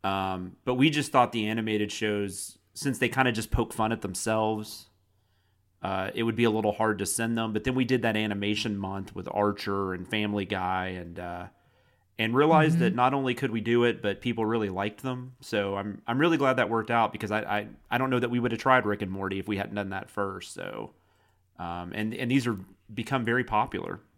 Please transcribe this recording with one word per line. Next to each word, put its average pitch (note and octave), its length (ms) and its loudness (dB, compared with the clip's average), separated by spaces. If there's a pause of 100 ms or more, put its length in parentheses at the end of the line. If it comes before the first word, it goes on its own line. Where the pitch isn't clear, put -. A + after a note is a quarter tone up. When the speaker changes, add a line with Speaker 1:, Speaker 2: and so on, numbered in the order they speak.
Speaker 1:
Um, F#2+ 520 -2 (100)
but B2+ 100 2
we C#3 140 6
just D3 220 0
thought B2 200 6
the A2 160 0
animated G#2+ 440 0
shows, G#2 680 -4 (160)
since C#3 260 -4
they A#2+ 100 2
kinda C3 220 4
just A2 200 -2
poke - 220 2
fun A2 180 2
at A2+ 100 -2
themselves, A2 880 -2 (960)
uh, F#2+ 300 -2
it A2+ 100 -2
would A2+ 120 0
be A#2 80 2
a A2+ 60 6
little G#2+ 240 2
hard G#2+ 260 2
to G2 60 0
send A2+ 320 0
them. A2+ 160 -2
But A2 100 -2
then B2+ 120 0
we C3 100 2
did B2 180 2
that A2 120 2
animation G#2 640 0
month G2 380 -6
with F#2 160 -8
Archer G2+ 600 0
and F2 140 -8
Family G#2 380 0
Guy, F#2 440 -2
and, F2 300 -10
uh, F2 260 -10 (760)
and A2+ 160 0
realized D#3 400 6
Speaker 2:
Mm-hmm. E3+ 80 4
Speaker 1:
that A2+ 120 2
not B2+ 180 4
only C3+ 200 0
could A#2+ 180 -2
we A2+ 100 -2
do A#2+ 220 4
it, A2+ 180 2
but G2+ 200 -2
people A2+ 240 0
really A2 240 0
liked G2 340 -4
them. B2+ 380 -6
So G2+ 340 -2
I'm, G2+ 320 -6
I'm A#2+ 120 0
really E3 180 4
glad C3+ 200 4
that A2+ 120 2
worked A2+ 220 0
out, A#2 200 4
because G#2+ 200 -6
I, G#2+ 100 0
I, G#2 260 -2 (220)
I B2 80 2
don't C3 140 2
know B2 80 2
that A#2 100 0
we A#2+ 100 0
would A#2 120 0
have A2 100 -4
tried B2+ 240 6
Rick G#2 160 0
and F#2 100 -4
Morty F#2+ 280 -4
if - 80 -6
we G2+ 100 -2
hadn't G2+ 180 -6
done G2+ 140 -4
that F#2+ 200 -8
first. F#2+ 440 -6
So, G#1 380 -8 (680)
um, F2 360 -8
and, A2 180 -2
and A#2+ 160 -4
these B2+ 180 4
are G#2+ 100 0 (360)
become A#2+ 300 -2
very A#2+ 200 2
popular. G#2+ 560 -2 (180)